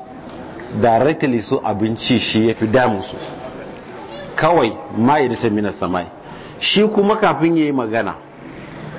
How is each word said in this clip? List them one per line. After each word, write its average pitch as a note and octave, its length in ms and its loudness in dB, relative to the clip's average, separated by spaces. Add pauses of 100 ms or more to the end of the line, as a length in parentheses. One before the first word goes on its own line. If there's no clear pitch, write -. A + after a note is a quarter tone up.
(800)
directly A#2+ 600 4
su C3 220 0
abinci A2 560 0
shi A2 280 2
yafi A2+ 200 0
damu A2+ 360 4
su. - 140 -10 (1160)
Kawai D#3 360 4 (260)
ma'idatan A#2+ 560 4
minas G#2 240 0
samai. F2+ 280 -2 (540)
Shi - 280 4
kuma G3+ 300 2
kafin E3+ 400 2
yayi D3+ 140 2
magana, A2 440 -2 (840)